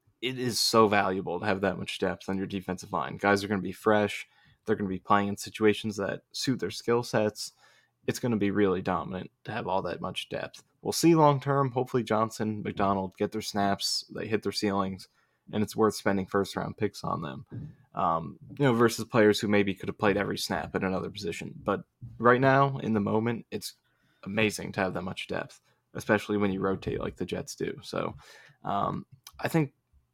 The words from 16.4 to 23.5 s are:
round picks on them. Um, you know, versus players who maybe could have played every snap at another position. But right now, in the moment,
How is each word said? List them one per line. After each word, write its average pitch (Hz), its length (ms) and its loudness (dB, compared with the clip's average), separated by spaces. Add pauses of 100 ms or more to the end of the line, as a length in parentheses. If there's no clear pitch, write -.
round 104 220 -6
picks - 260 -4
on 87 180 -4
them. 73 240 -10 (500)
Um, 82 420 -2 (200)
you 143 80 2
know, 127 80 6
versus 117 320 4
players 107 340 6
who 110 80 -2
maybe 101 260 2
could - 160 -10
have - 80 -6
played 101 180 4
every 101 220 -2
snap 87 380 -4
at 95 80 -2
another 92 260 -2
position. 90 440 -10 (100)
But 101 200 -2 (340)
right 123 220 6
now, 135 380 4
in - 160 -2
the 107 60 2
moment, 110 520 0